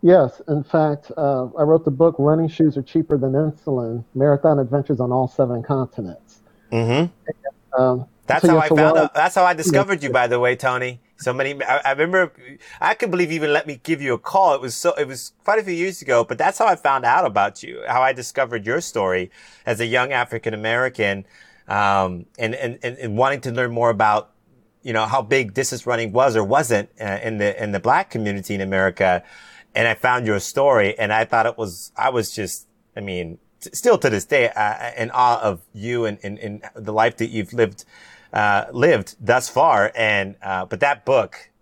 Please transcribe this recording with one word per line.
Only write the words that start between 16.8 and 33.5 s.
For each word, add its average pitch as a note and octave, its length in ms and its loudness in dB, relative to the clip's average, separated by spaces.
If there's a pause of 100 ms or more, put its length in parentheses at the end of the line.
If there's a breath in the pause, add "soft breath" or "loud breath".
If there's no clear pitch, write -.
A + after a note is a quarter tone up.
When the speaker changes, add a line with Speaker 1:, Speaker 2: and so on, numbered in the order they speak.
Speaker 2:
out C#3 200 4
about G2+ 380 -2
you, - 240 -14
how B2 160 0
I C3+ 100 2
discovered A#2+ 540 -4
your C3 140 -2
story F#2 500 -2 (360 soft breath)
as A2+ 140 -2
a A#2 60 -2
young B2+ 240 0
African A#2+ 420 -4
American, A2 720 -2 (440 soft breath)
um, G2 580 0 (140)
and, A2+ 160 -4
and, C3+ 260 -8
and, B2+ 160 -8
and A2+ 180 -6
wanting C3 260 2
to B2+ 100 -6
learn B2 180 -2
more A#2 200 0
about, G#2+ 420 2 (500)
you B2 100 -8
know, A2 140 0
how B2+ 160 0
big A2+ 320 -2
distance C3 320 -4
running A#2 260 -2
was B2+ 220 2
or A2 80 4
wasn't, A2+ 460 0 (120)
uh, G2+ 220 -6
in A2 160 -6
the, G2+ 240 -2
in G#2+ 80 -6
the G2+ 80 -4
Black C3+ 320 0
community G#2 460 -4
in G2 40 -4
America, F#2+ 600 0 (520 loud breath)
and A#2 140 2
I A2 60 0
found B2 320 -2
your G#2+ 140 0
story, A#2+ 580 2
and G#2+ 140 0
I A2+ 120 2
thought A2+ 220 0
it A#2 120 -4
was, G2 380 -10
I B2+ 140 0
was A#2+ 240 -2
just, - 320 -8 (300)
I A#2 40 -12
mean, F2+ 380 -8 (220)